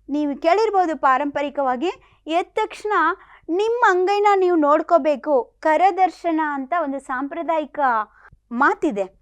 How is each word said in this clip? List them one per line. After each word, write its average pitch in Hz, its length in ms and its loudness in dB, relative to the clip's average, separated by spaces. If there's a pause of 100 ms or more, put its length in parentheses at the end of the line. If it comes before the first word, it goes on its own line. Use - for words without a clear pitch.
ನೀವು 285 320 -4
ಕೇಳಿರ್ಬೋದು 370 560 2
ಪಾರಂಪರಿಕವಾಗಿ, 277 920 -2 (360)
ಎದ್ದ 359 260 -2
ತಕ್ಷಣ 427 380 -6 (580)
ನಿಮ್ಮ 453 400 0
ಅಂಗೈನ 392 460 2
ನೀವು 359 200 2
ನೋಡ್ಕೋಬೇಕು. 294 1040 2
ಕರದರ್ಶನ 339 840 0
ಅಂತ 285 360 -6
ಒಂದು 277 200 -4
ಸಾಂಪ್ರದಾಯಿಕ 294 800 -6 (720)
ಮಾತಿದೆ. 240 520 0 (180)